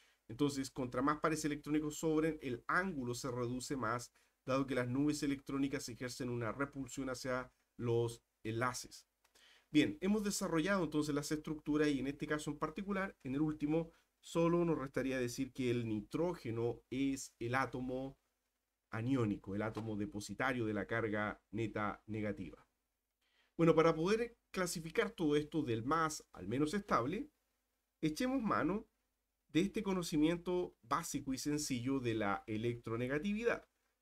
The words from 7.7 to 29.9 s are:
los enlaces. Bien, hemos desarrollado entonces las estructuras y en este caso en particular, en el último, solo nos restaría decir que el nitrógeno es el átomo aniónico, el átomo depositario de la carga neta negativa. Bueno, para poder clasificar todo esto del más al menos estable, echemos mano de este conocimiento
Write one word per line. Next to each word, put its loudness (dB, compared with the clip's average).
los 0
enlaces. -4
Bien, 4
hemos 2
desarrollado 2
entonces 0
las -2
estructuras 2
y 2
en -2
este -6
caso -2
en -6
particular, -4
en -2
el 2
último, 0
solo 2
nos 4
restaría -2
decir -2
que 0
el 0
nitrógeno -2
es -2
el -2
átomo -2
aniónico, 2
el 0
átomo -4
depositario -2
de 0
la -2
carga -2
neta -2
negativa. -6
Bueno, 8
para 8
poder 0
clasificar -2
todo 2
esto 0
del 0
más 0
al -10
menos 2
estable, 0
echemos 0
mano 0
de 2
este 0
conocimiento 0